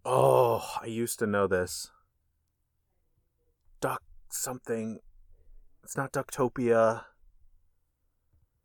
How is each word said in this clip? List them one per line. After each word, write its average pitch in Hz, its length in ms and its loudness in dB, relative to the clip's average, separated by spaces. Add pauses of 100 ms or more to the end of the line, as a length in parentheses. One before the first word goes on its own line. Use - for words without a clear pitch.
Oh, 127 600 4 (140)
I - 60 -12
used 117 320 -4
to 113 80 -2
know 101 200 2
this. 90 440 -2 (1900)
Duck 139 200 -4 (280)
something. 113 680 -8 (840)
It's - 140 -10
not 135 160 -8
Ducktopia. 117 880 2 (1600)